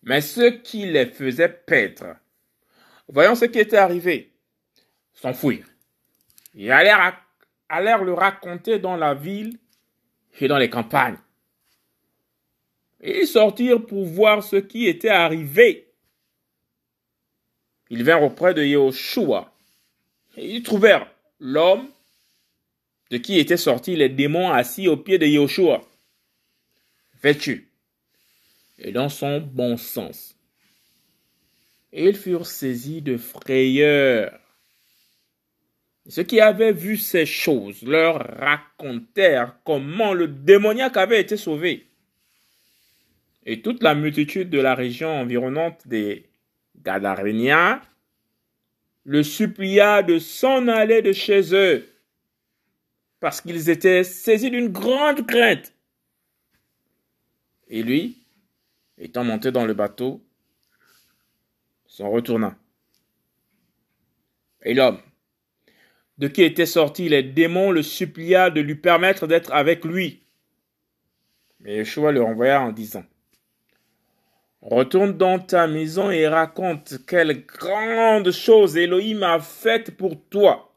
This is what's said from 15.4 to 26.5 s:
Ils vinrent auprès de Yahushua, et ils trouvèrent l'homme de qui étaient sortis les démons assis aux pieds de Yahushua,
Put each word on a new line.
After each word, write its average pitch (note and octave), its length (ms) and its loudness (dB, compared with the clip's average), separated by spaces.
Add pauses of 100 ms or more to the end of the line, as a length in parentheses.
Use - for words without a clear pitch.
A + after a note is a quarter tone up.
Ils A#2 140 -10
vinrent D#3 180 4
auprès E3 320 0
de D3+ 100 0
Yahushua, C#3 880 0 (840)
et - 180 -12
ils A#3+ 80 -10
trouvèrent G#3 500 2 (280)
l'homme F3 500 0 (1200)
de B2 80 -6
qui F3+ 200 -2
étaient D#3+ 180 2
sortis D3+ 400 -2
les C#3 140 2
démons D3 400 -2
assis D3 380 0
aux D3+ 80 2
pieds F#3+ 220 -2
de D#3+ 80 2
Yahushua, D3 560 2 (1400)